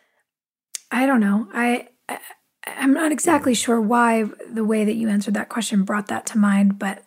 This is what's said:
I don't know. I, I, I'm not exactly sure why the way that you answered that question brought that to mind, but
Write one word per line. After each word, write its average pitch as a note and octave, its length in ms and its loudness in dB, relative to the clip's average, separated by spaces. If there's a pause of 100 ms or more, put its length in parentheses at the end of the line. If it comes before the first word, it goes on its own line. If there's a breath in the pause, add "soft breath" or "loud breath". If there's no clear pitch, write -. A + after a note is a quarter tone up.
(920 soft breath)
I B3+ 160 0
don't C4+ 140 4
know. G3+ 340 2
I, A#3+ 340 -2 (200)
I, - 100 -10 (460)
I'm - 280 0
not D#4 180 0
exactly D4 440 2
sure A#3 260 0
why A3+ 440 2 (240)
the A3+ 160 -4
way G#3+ 200 0
that G#3+ 100 0
you A3+ 140 -2
answered G#3 260 0
that - 140 -6
question A3 340 -2
brought G#3 240 -4
that A3+ 200 -6
to - 120 -4
mind, G3+ 400 4
but G3 280 -6